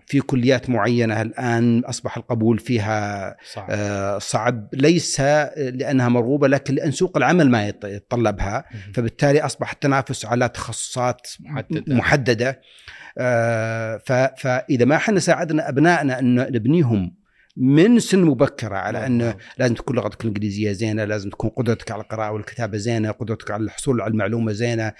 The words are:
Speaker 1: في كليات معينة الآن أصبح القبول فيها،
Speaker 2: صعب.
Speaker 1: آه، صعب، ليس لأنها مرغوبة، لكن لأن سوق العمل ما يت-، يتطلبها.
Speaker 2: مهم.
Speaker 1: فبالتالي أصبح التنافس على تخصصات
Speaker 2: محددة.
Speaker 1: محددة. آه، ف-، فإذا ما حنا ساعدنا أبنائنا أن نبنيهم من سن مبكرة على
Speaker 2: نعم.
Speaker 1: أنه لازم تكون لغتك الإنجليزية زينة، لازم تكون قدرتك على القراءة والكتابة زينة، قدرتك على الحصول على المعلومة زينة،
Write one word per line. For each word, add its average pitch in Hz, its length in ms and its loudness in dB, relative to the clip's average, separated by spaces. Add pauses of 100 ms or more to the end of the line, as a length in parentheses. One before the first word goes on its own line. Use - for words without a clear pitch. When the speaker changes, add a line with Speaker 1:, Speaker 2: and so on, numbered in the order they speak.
Speaker 1:
في 139 140 0
كليات 127 500 0
معينة 113 520 0
الآن 117 580 0
أصبح - 380 -6
القبول 113 420 0
فيها، 104 800 -4 (160)
Speaker 2:
صعب. 98 180 -12
Speaker 1:
آه، 101 460 -2
صعب، 113 560 -2
ليس 151 460 2 (380)
لأنها 127 520 0
مرغوبة، 127 380 2
لكن 135 280 0
لأن 151 160 -2
سوق 180 260 -2
العمل 143 320 4
ما 107 180 2
يت-، - 160 -10
يتطلبها. 104 880 -2
Speaker 2:
مهم. 101 220 -16
Speaker 1:
فبالتالي 139 480 2
أصبح - 300 -4
التنافس 139 540 -2
على 120 240 0
تخصصات - 800 -6 (120)
Speaker 2:
محددة. 139 560 -4
Speaker 1:
محددة. 123 640 0 (560)
آه، 113 800 -2
ف-، 131 440 0
فإذا 127 440 0
ما 143 120 6
حنا 190 220 2
ساعدنا 156 500 0
أبنائنا 143 500 2
أن 123 160 4
نبنيهم 120 840 2 (420)
من 156 400 6
سن 190 220 2
مبكرة 131 540 2
على 101 240 -4
Speaker 2:
نعم. 117 60 -6
Speaker 1:
أنه 117 300 0 (220)
لازم 123 160 2
تكون 127 220 -4
لغتك 107 260 -4
الإنجليزية 104 500 -2
زينة، 107 320 -2
لازم 101 260 -4
تكون 110 200 -4
قدرتك 117 420 -4
على 107 100 -8
القراءة 107 300 -6
والكتابة 107 460 -6
زينة، 107 340 -2
قدرتك 107 400 -8
على 107 120 -4
الحصول 120 380 -2
على 107 100 -4
المعلومة 110 400 0
زينة، 113 480 -2